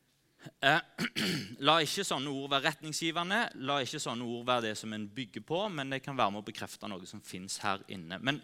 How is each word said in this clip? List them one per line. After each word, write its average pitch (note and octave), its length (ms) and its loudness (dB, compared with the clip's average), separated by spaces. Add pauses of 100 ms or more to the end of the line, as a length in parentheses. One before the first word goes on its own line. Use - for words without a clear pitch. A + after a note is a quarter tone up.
(600)
Eh, D3 200 6 (420)
<clears throat> C#3 460 0
la D#3 120 10
ikke E3 240 2
sånne D3 300 0
ord C#3 160 -4
være C#3 220 4
retningsgivende, E3 640 0 (240)
la C#3 220 2
ikke D3 180 -4
sånne B2 240 -2
ord A#2+ 220 -4
være B2 180 4
det G#2+ 160 0
som A2 160 -6
en G#2+ 100 -4
bygger G#2+ 380 -8
på, E3+ 240 0
men C#3 240 -4
det C3 80 -4
kan C#3 160 -6
være G#2 160 6
med G#2 80 -4
å G2+ 80 -10
bekrefte G#2+ 400 -8
noe F#2 160 -8
som G#2 160 -14
finnes F#2 400 -8
her G2 240 -2
inne. F2+ 320 -8
Men C3+ 260 -2